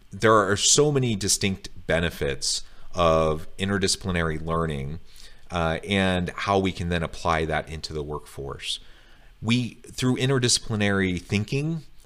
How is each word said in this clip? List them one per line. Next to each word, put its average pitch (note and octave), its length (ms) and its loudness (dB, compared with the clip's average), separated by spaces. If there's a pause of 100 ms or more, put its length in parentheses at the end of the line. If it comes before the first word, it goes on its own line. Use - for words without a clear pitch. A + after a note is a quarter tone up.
(140)
there A2 200 6
are G2+ 240 6
so D3 340 4
many B2+ 240 2
distinct G2 540 0 (160)
benefits D#2+ 760 0 (320)
of D#2+ 520 4 (100)
interdisciplinary F2+ 880 0
learning, D#2+ 540 -2 (520)
uh, E2 280 0 (100)
and F#2 480 2
how G2+ 220 2
we F#2+ 120 2
can F2 200 -4
then F2 120 0
apply D#2+ 440 -2
that D#2 240 -2
into D#2+ 240 -10
the D2+ 80 -4
workforce. C#2 760 -8 (640)
We, A#2 460 0
through B2+ 300 0
interdisciplinary G#2 1000 2
thinking C#3 680 -2 (220)